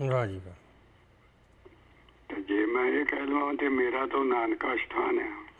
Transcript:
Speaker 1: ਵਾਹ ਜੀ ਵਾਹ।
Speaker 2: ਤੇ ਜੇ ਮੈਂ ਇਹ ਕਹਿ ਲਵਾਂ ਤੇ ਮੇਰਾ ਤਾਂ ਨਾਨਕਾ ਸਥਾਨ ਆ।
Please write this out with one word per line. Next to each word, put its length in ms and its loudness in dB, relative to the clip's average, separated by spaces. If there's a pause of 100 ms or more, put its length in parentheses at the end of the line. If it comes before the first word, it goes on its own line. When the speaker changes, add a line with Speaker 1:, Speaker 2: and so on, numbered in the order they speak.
(100)
Speaker 1:
ਵਾਹ 160 2
ਜੀ 200 -8
ਵਾਹ। 80 -14 (1700)
Speaker 2:
ਤੇ 140 -8
ਜੇ 240 2
ਮੈਂ 180 2
ਇਹ 200 2
ਕਹਿ 160 0
ਲਵਾਂ 340 0
ਤੇ 140 0
ਮੇਰਾ 380 2
ਤਾਂ 180 0
ਨਾਨਕਾ 520 0
ਸਥਾਨ 420 0
ਆ। 260 -6 (160)